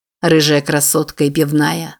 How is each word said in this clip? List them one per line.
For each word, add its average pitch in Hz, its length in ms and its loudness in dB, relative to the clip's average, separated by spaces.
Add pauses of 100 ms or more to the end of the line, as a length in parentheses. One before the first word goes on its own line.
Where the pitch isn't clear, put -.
(220)
Рыжая 151 400 2
красотка 151 640 -2
и 143 60 2
пивная 156 720 -2